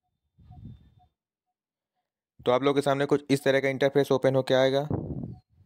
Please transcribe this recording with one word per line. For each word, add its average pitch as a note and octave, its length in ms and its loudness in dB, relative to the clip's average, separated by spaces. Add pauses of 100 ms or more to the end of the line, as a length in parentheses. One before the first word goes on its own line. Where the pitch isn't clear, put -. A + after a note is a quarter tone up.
(2500)
तो - 120 -2
आप B2 120 2
लोग C#3 120 2
के C#3 60 2
सामने C#3 240 0
कुछ D3 240 0
इस C3+ 140 0
तरह C3+ 160 2
का C3+ 100 0
इंटरफेस C3+ 420 0
ओपन C3+ 240 2
होके C3 180 0
आएगा। C3 280 2 (840)